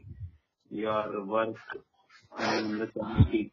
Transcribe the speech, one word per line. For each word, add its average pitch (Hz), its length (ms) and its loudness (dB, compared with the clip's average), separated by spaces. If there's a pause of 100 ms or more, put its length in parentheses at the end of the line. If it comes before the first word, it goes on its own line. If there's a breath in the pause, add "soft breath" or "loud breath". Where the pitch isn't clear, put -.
(760)
your 107 540 -2
work, 113 520 -2 (580)
and 110 400 0
the 110 100 -4 (400)
कि 107 220 0